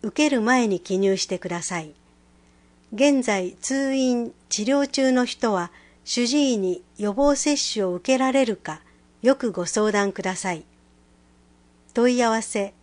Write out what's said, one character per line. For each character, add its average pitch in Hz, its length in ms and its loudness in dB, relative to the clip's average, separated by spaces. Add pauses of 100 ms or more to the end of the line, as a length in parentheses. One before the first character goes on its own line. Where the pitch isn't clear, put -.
受 294 260 0
け - 0 -
る 254 140 0
前 240 260 2
に 185 100 0
記 185 200 -4
入 190 180 2
し - 80 -4
て 185 140 -6
く 180 100 -12
だ 170 140 -6
さ 175 180 -6
い。 151 140 -16 (960)
現 262 320 2
在、 190 380 -2
通 269 320 -2
院、 247 400 0 (160)
治 208 140 -2
療 277 220 2
中 269 240 0
の 247 140 4
人 226 300 -2
は、 175 160 -4 (340)
主 240 240 -2
治 269 260 2
医 214 40 -2
に 185 240 -2 (160)
予 208 160 -2
防 285 200 4
接 294 220 0
種 - 280 -4
を 180 100 -2
受 214 200 0
け 254 40 2
ら 262 120 2
れ 262 140 2
る 220 120 -2
か、 - 260 -12 (400)
よ 262 140 4
く 226 160 -4
ご 175 120 -6
相 214 260 0
談 202 220 0
く 196 80 -10
だ 185 160 -4
さ 185 160 -4
い。 - 120 -8 (1300)
問 247 200 4
い 247 80 2
合 233 60 4
わ 226 140 0
せ 202 400 -4